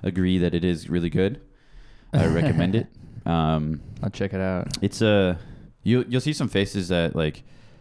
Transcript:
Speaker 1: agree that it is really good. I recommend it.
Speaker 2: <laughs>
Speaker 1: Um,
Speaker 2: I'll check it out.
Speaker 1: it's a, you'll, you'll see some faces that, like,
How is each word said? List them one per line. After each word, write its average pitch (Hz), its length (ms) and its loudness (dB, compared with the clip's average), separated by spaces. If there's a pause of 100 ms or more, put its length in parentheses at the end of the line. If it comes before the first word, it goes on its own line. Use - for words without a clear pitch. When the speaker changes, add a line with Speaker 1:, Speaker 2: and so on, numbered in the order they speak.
Speaker 1:
agree 92 340 2
that 87 160 2
it 85 100 0
is 87 280 0
really 85 180 0
good. 95 320 0 (680)
I 82 160 4
recommend 87 480 2
it. - 160 0
Speaker 2:
<laughs> - 60 -20 (280)
Speaker 1:
Um, 78 540 0 (240)
Speaker 2:
I'll 104 60 -4
check 98 240 -6
it 95 80 -4
out. 92 400 -4
Speaker 1:
it's - 200 -2
a, 98 380 4 (420)
you'll, 120 280 2
you'll 127 100 0
see 151 140 -2
some 143 160 -4
faces 98 400 -2
that, 85 260 2
like, 78 280 -2 (380)